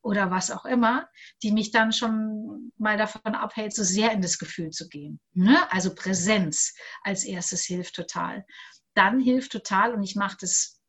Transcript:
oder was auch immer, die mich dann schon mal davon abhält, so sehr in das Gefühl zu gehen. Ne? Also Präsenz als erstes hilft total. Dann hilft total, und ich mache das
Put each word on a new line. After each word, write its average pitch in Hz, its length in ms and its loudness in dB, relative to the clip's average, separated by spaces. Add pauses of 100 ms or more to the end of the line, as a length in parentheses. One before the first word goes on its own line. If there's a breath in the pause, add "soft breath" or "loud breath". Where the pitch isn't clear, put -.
oder 196 300 0
was 185 200 -2
auch - 140 -10
immer, 247 420 2 (360 loud breath)
die 208 100 0
mich 214 180 2
dann 226 220 2
schon 220 840 -4
mal 214 180 0
davon 214 380 -2
abhält, 214 400 -6
so 214 100 -2
sehr 214 280 2
in 202 100 0
das 170 160 -2
Gefühl 160 320 -8
zu 156 180 -12
gehen. 147 320 -14 (140)
Ne? 240 360 6
Also 185 240 -2
Präsenz 185 800 0 (280 loud breath)
als 202 220 -4
erstes 180 400 -4
hilft 180 300 -6
total. 175 520 -6 (480 loud breath)
Dann 208 260 6
hilft 254 320 2
total, 208 420 2
und 202 80 -2
ich 190 140 -6
mache 196 240 -2
das - 480 -2